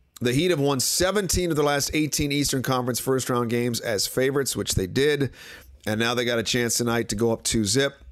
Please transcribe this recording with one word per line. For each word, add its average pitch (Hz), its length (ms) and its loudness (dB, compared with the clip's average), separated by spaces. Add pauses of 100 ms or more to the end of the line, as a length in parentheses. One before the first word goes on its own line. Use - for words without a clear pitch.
(200)
The 120 120 2
Heat 170 180 4
have 151 100 2
won 139 200 2
seventeen 180 680 0
of 151 60 0
the 151 60 2
last 143 320 0
eighteen 151 360 0
Eastern 139 320 0
Conference 127 380 -2
first-round 123 480 0
games 120 320 0
as 107 260 -2
favorites, 131 480 0
which 104 200 -2
they 95 120 0
did, 139 440 2 (560)
and 107 120 -2
now 117 140 2
they 120 140 -2
got 117 120 0
a 110 40 0
chance 117 340 0
tonight 117 320 0
to 107 80 -4
go 113 160 2
up 110 100 -4
two 113 220 0
zip. 135 300 0 (160)